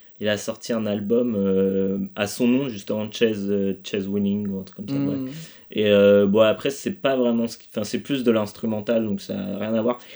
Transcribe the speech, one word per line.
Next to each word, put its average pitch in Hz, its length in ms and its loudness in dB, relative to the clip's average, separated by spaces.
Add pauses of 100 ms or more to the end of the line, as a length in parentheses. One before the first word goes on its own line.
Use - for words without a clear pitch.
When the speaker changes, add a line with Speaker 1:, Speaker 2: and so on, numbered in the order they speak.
(200)
Speaker 1:
il 104 80 -4
a 104 100 2
sorti - 340 -8
un 110 140 -2
album, 107 500 0
euh, 98 640 0 (160)
à 104 140 -2
son 123 180 -2
nom, 127 220 2
justement, 107 420 -6
Chase, 107 400 0
euh, 98 320 0
Chase 98 240 -6
Winning, 101 420 -2
ou 98 120 -6
un - 20 -8
truc - 140 -18 (100)
comme - 20 -14
ça, 139 60 -4
Speaker 2:
Hmm. 139 300 -2
Speaker 1:
ouais. 131 60 -10 (420)
Et, 104 160 0
euh, 101 380 8
bon, 101 140 4
après, 110 300 4
c'est 127 220 -6
pas 135 240 0
vraiment 117 320 2
ce - 100 -14
qui... - 100 -20
enfin, 110 140 -6
c'est 107 160 -4
plus 135 240 -4
de 120 80 2
l'instrumental, 110 760 -2
donc 101 160 -4
ça 104 180 -8
a 98 200 -6
rien 110 160 -4
à 110 80 0
voir. 120 160 -2 (180)